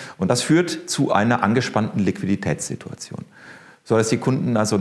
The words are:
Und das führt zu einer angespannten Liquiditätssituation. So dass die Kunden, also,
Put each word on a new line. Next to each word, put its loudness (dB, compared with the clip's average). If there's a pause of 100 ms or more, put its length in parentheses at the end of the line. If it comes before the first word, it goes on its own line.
(180)
Und -2
das 2
führt 2
zu 0
einer 2
angespannten 0
Liquiditätssituation. -4 (600)
So 2
dass 2
die 2
Kunden, 0
also, 2